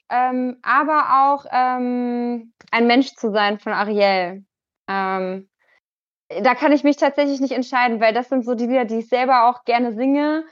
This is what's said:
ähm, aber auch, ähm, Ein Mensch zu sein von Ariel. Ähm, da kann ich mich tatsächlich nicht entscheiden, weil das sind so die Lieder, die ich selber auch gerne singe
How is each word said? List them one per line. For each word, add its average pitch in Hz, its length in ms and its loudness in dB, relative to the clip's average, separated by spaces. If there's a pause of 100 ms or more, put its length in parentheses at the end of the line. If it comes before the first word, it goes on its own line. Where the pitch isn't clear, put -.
ähm, 254 540 -2
aber 277 680 2
auch, 277 200 -4
ähm, 247 1000 -2 (200)
Ein 233 160 2
Mensch 254 260 2
zu 226 160 -4
sein 208 300 0
von 214 120 -6
Ariel. 196 720 0 (440)
Ähm, 190 600 -4 (920)
da 247 140 2
kann 285 160 2
ich 294 100 2
mich 285 140 2
tatsächlich 285 420 0
nicht 262 140 -4
entscheiden, 247 480 -2
weil 220 140 4
das 240 160 -4
sind 262 140 0
so 240 120 -2
die 233 100 -2
Lieder, 247 180 0
die 226 140 -4
ich 226 100 -8
selber 247 400 2
auch 247 160 -2
gerne 240 300 0
singe 294 580 0